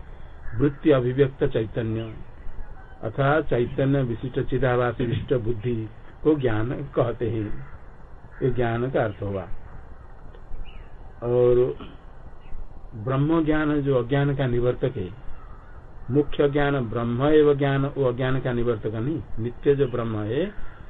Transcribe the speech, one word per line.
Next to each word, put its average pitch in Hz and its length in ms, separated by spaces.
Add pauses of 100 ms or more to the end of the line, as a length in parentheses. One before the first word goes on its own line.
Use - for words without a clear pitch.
(560)
वृत्ति 143 360
अभिव्यक्त 135 520
चैतन्य, 113 720 (880)
अर्थात 139 400
चैतन्य 135 580
विशिष्ट 120 380
चिदाभास 123 600
विशिष्ट 123 340
बुद्धि 113 560 (340)
को 156 120
ज्ञान 120 360
कहते 123 580
हैं, 107 380 (760)
ये 135 60
ज्ञान 117 420
का 143 120
अर्थ 104 200
हुआ। 101 180 (1800)
और 123 520 (1200)
ब्रह्म 139 500
ज्ञान 151 360
जो 135 220
अज्ञान 143 320
का 135 120
निवर्तक 123 480
है, 90 140 (1000)
मुख्य 147 380
ज्ञान 139 400
ब्रह्म 120 380
एवं 147 300
ज्ञान, 139 280
वो 139 200
अज्ञान 127 340
का 131 140
निवर्तक 117 420
नहीं। 123 260 (180)
नित्य 123 360
जो 135 120
ब्रह्म 113 320
है, 131 340 (360)